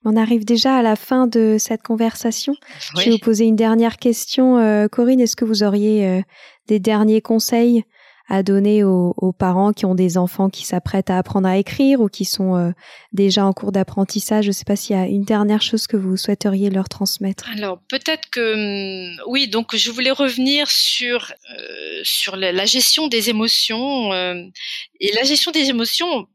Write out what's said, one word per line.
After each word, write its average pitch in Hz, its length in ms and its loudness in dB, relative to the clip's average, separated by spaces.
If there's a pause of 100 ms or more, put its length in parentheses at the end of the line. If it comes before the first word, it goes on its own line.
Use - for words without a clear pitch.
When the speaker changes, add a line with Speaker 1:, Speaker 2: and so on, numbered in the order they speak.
Speaker 1:
On 220 120 2
arrive 220 280 2
déjà 240 320 2
à 247 60 4
la 220 140 2
fin 254 300 0
de 220 320 4
cette - 240 -4
conversation. 226 720 -2 (400)
Speaker 2:
Oui. 170 80 0
Speaker 1:
Je - 20 2
vais 240 80 4
vous 220 60 4
poser 226 260 2
une 220 120 4
dernière 226 420 2
question, 247 600 2
euh, 214 300 4
Corinne. 247 320 2
Est-ce 233 160 2
que - 80 -2
vous 214 180 0
auriez, 208 440 2
euh, 185 160 2 (440)
des 214 120 2
derniers 214 420 4
conseils 233 640 2 (440)
à 190 140 0
donner 202 420 4
aux, 180 320 2
aux 185 160 0
parents 190 400 2
qui - 120 -4
ont 185 100 2
des 180 220 2
enfants 185 320 0
qui - 160 -8
s'apprêtent - 460 -4
à 185 80 0
apprendre 190 280 -2
à 185 120 2
écrire 269 420 2
ou 208 80 4
qui - 160 -6
sont, 185 320 -2
euh, 175 140 0 (420)
déjà 196 320 2
en 196 80 4
cours 202 200 -4
d'apprentissage ? 202 760 -2
Je 202 60 0
sais - 120 -6
pas 202 120 0
s'il 202 200 -2
y - 20 2
a 185 80 0
une 196 180 -2
dernière 208 380 2
chose - 240 -2
que 226 100 -2
vous 190 200 0
souhaiteriez 202 540 -2
leur 190 180 -2
transmettre. - 640 -6
Speaker 2:
Alors, 202 380 -8
peut-être 311 420 -4
que, 202 840 -4
hum, 170 140 -18
oui, 262 220 -2
donc 226 280 -4
je 240 140 -2
voulais 247 200 -2
revenir 269 600 0
sur, - 640 -2 (180)
euh, 80 520 -12
sur - 340 -4
la, 190 160 -2
la 190 120 -2
gestion 277 440 0
des 226 220 -2
émotions, 233 840 -2
euh, 180 300 -4 (580)
et 202 120 -2
la 220 100 0
gestion 285 300 0
des 294 180 0
émotions 254 640 -4